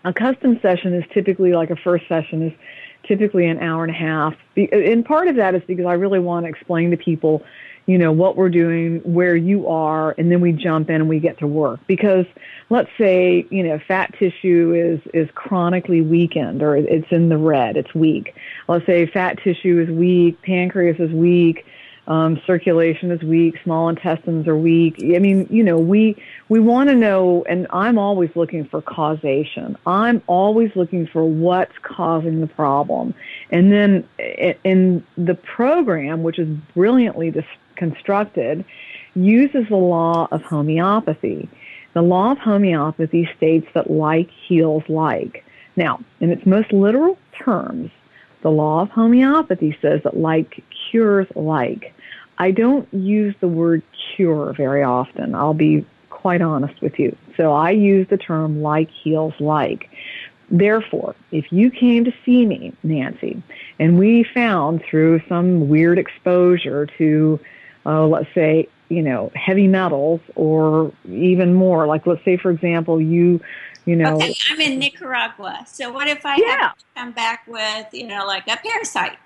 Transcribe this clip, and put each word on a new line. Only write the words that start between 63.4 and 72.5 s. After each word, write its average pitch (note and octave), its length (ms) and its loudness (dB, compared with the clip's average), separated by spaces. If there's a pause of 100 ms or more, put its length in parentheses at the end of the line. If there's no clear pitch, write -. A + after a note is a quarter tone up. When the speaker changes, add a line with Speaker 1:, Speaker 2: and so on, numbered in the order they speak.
Speaker 1:
and E3 180 4
we A3+ 260 6
found F3 600 -2
through D#3+ 440 2
some F3 420 0
weird E3 280 4
exposure F3+ 920 0 (100)
to, D#3 420 2 (460)
uh, D#3 200 2
let's D#3 300 0
say, D#3+ 320 2 (220)
you E3+ 120 -2
know, B2 320 -4
heavy F#3+ 340 2
metals E3 520 0 (160)
or D#3 560 0 (180)
even F3 440 2
more, F3+ 340 2
like, D3+ 180 -2
let's E3+ 200 -2
say, F3+ 100 2
for F#3 160 -2